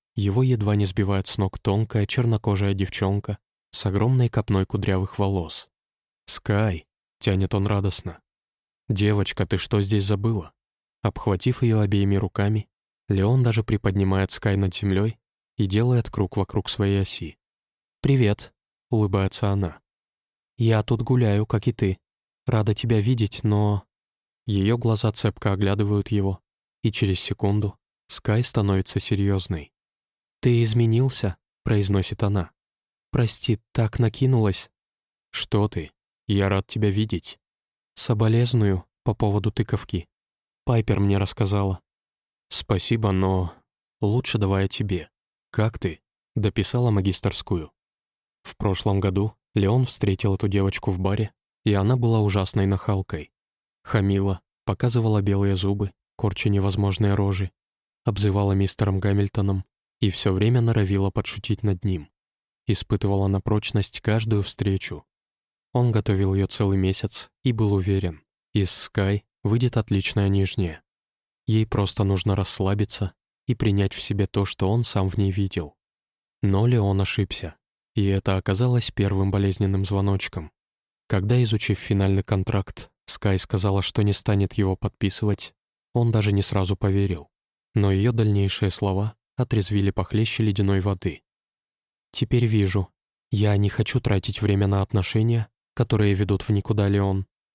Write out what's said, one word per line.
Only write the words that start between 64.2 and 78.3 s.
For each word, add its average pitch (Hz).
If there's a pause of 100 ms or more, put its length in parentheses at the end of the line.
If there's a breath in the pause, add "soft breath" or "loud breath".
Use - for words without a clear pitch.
встречу. - (680)
Он 123
готовил 98
её 98
целый 98
месяц 95 (140)
и 127
был 107
уверен, 92 (320)
из 101
Скай 101 (180)
выйдет 120
отличная 101
нижняя. 95 (640)
Ей 110
просто 104
нужно 98
расслабиться 101 (340)
и 120
принять 101
в -
себе 98
то, 101
что -
он 117
сам 95
в -
ней 98
видел. 92 (680)
Но 101
Леон 101
ошибся, - (400)
и 101
это 98